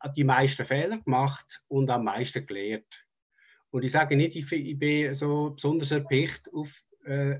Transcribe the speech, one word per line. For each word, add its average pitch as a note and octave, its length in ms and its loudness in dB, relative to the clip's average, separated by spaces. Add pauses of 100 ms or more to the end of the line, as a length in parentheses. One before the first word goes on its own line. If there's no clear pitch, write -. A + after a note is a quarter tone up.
(160)
die C#3+ 80 4
meisten C3 400 4
Fehler E3+ 340 0
gemacht C#3 680 -2
und C3+ 220 2
am A#2+ 140 0
meisten A2+ 420 -2
gelernt. G#2 580 -6 (680)
Und C3 140 -2
ich B2+ 80 -2
sage D3 240 4
nicht, D#3+ 180 4
ich, D3+ 160 -8
ich D3 280 -4
bin D3 340 0
so D3 380 0
besonders D3 420 0
erpicht C#3+ 600 0
auf, D3 280 -8 (220)
äh, C#3 360 -2